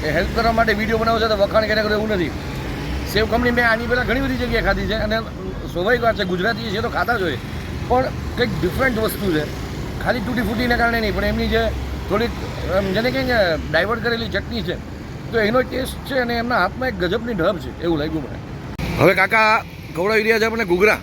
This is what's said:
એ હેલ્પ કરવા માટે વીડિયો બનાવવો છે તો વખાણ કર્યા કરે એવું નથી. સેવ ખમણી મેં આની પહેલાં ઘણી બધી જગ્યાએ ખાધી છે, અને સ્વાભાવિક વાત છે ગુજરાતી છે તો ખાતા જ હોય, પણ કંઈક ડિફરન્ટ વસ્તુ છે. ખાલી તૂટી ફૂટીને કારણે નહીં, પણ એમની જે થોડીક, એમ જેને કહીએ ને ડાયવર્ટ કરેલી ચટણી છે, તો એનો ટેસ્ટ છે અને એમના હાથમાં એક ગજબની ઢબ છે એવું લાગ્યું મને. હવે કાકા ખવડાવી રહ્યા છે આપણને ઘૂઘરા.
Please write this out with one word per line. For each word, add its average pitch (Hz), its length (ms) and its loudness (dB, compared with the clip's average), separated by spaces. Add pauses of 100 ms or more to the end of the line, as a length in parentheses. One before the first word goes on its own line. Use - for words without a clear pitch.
એ 156 60 0
હેલ્પ 165 240 2
કરવા 226 180 4
માટે 220 200 4
વીડિયો 220 260 0
બનાવવો 226 220 2
છે 226 80 2
તો 214 80 2
વખાણ 196 300 4
કર્યા 214 160 2
કરે 214 120 0
એવું 214 140 0
નથી. 175 220 0 (800)
સેવ 208 180 2
ખમણી 240 200 2
મેં 240 200 4
આની 233 160 0
પહેલાં 247 200 0
ઘણી 233 140 0
બધી 262 160 -2
જગ્યાએ 233 260 0
ખાધી 190 240 0
છે, 196 80 0
અને 220 260 0 (520)
સ્વાભાવિક 226 300 2
વાત 226 160 2
છે 202 60 0
ગુજરાતી 202 460 -2
છે 202 100 -2
તો 226 80 -2
ખાતા 180 280 0
જ 190 60 0
હોય, 151 160 0 (500)
પણ 254 140 4 (340)
કંઈક 240 140 0 (100)
ડિફરન્ટ 220 380 0
વસ્તુ 202 340 0
છે. 151 100 2 (600)
ખાલી 226 160 0
તૂટી 233 200 -2
ફૂટીને 233 360 2
કારણે 233 240 2
નહીં, 208 140 0
પણ 196 100 0
એમની 220 240 2
જે 226 180 2 (420)
થોડીક, 214 220 2 (460)
એમ 196 160 2
જેને 226 180 2
કહીએ 262 120 0
ને 208 360 2 (120)
ડાયવર્ટ 202 340 0
કરેલી 233 240 -2
ચટણી 196 340 -4
છે, 160 120 -4 (580)
તો 226 60 0
એનો 220 240 2
ટેસ્ટ 254 500 -6
છે 269 60 0
અને 240 160 0
એમના 233 240 0
હાથમાં 214 300 0
એક 202 100 -4
ગજબની 220 360 -2
ઢબ 175 240 2
છે 127 240 -10
એવું 165 160 0
લાગ્યું 156 240 -2
મને. - 160 -8 (600)
હવે 180 160 6
કાકા 214 500 4 (320)
ખવડાવી 214 260 2
રહ્યા 220 160 2
છે 214 60 4
આપણને 226 200 0
ઘૂઘરા. 180 380 4